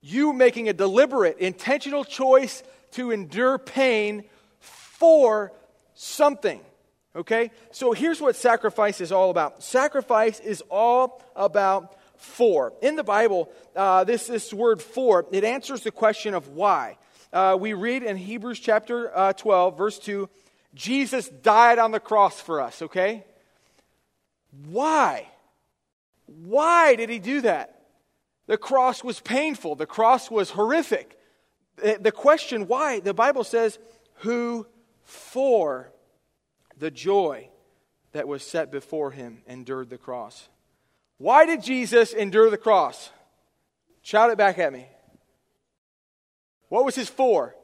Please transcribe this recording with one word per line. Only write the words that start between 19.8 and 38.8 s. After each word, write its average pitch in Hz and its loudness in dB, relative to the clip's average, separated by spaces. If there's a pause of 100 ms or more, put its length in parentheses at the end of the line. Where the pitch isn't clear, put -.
two, 202 -10 (440)
Jesus 247 -4
died 233 6
on 226 2
the 220 -2
cross 202 2
for 156 -6
us, 120 -10
okay? 185 -4 (1400)
Why? 220 0 (1000)
Why 277 2
did 220 -6
he 233 -6
do 254 -4
that? 170 -2 (680)
The 214 0
cross 254 0
was 240 -10
painful. 254 -4
The 156 -6
cross 226 2
was 208 -2
horrific. 214 -2 (580)
The, 208 0
the 208 0
question 262 0
why, 254 -2
the 196 -4
Bible 254 0
says, 226 -2 (400)
"Who 233 -6 (380)
for 175 -4 (880)
the 151 -8
joy 151 -4 (640)
that 143 -8
was 139 -10
set 156 -6
before 143 -8